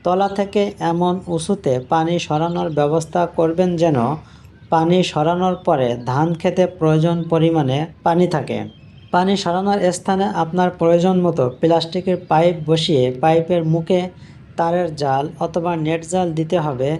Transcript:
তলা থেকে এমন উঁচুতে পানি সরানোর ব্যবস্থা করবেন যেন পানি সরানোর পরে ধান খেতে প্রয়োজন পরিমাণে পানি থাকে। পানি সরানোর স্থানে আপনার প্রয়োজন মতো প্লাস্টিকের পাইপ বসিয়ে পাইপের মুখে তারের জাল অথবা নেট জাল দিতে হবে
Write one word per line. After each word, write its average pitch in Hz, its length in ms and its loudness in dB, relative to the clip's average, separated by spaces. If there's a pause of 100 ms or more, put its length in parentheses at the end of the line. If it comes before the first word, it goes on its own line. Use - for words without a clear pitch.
তলা 185 300 0
থেকে 202 300 -2 (280)
এমন 175 240 0 (140)
উঁচুতে 170 460 -2 (160)
পানি 165 300 2
সরানোর 170 560 -2
ব্যবস্থা 160 460 0 (140)
করবেন 170 420 2
যেন 156 200 4 (720)
পানি 165 340 4
সরানোর 175 600 0
পরে 139 240 2 (180)
ধান 139 280 0
খেতে 180 380 0
প্রয়োজন 160 460 2 (120)
পরিমাণে 160 480 2 (260)
পানি 175 240 4
থাকে। 120 320 -4 (520)
পানি 185 240 2
সরানোর 196 440 -2 (120)
স্থানে 190 340 -2 (100)
আপনার 175 420 0
প্রয়োজন 170 420 4
মতো 160 240 2 (140)
প্লাস্টিকের 170 600 0 (100)
পাইপ 165 280 2 (100)
বসিয়ে 160 380 2 (160)
পাইপের 165 460 2
মুখে 165 360 0 (540)
তারের 170 400 0
জাল 139 280 0 (160)
অথবা 170 360 -2
নেট 165 340 -2
জাল 185 240 0
দিতে 160 260 -2
হবে 139 300 -2 (100)